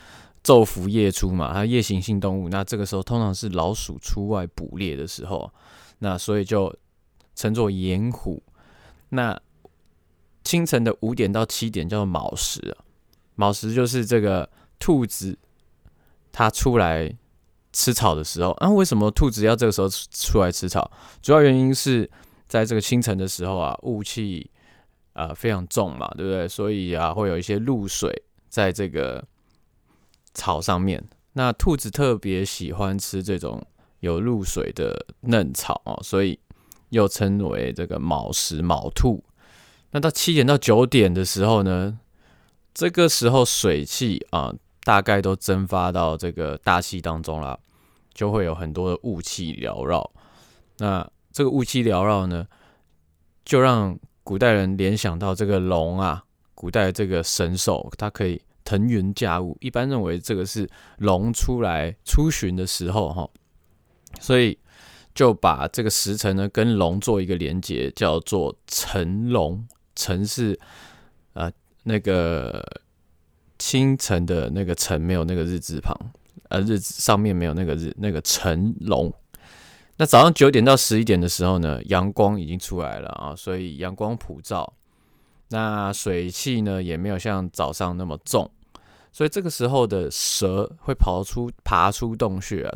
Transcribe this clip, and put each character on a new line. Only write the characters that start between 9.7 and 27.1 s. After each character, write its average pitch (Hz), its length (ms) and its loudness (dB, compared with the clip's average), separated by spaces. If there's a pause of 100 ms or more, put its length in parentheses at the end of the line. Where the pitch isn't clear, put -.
清 170 220 0
晨 120 180 2
的 113 180 0
五 117 140 -2
点 101 160 0
到 113 140 0
七 - 240 -4
点 90 180 -4
叫 104 100 -2
做 104 80 0
卯 87 300 -4
时 - 240 -6 (120)
啊， - 120 -16 (520)
卯 101 180 2
时 110 200 -6
就 123 120 2
是 120 200 0
这 113 140 4
个 95 300 0 (300)
兔 139 260 2
子 - 320 -6 (920)
它 110 180 2
出 120 280 0
来 82 360 2 (580)
吃 - 220 0
草 98 220 2
的 78 80 -2
时 82 180 -6
候。 87 100 2
啊， - 180 2
为 190 140 6
什 120 140 0
么 104 140 4
兔 143 180 4
子 107 140 -2
要 113 120 6
这 117 100 2
个 107 60 4
时 98 100 0
候 98 80 2
出， - 220 -10
出 - 300 2
来 90 100 4
吃 - 160 -4
草？ - 220 -2 (320)
主 139 120 6
要 156 80 10
原 135 140 8
因 131 200 4
是 123 340 0 (380)
在 110 180 0
这 110 80 -4
个 107 80 0
清 123 200 2
晨 107 140 0
的 95 120 -2
时 90 180 -6
候 95 120 -4
啊， 78 260 -4
雾 110 180 -4
气， 98 480 -8 (640)
呃， 80 220 -8
非 113 140 -2
常 90 180 -2
重 92 280 -2
嘛， 62 200 -8
对 90 100 -6
不 95 60 -2
对？ 90 160 -2
所 101 240 -4
以 92 240 -4
啊， 80 180 -2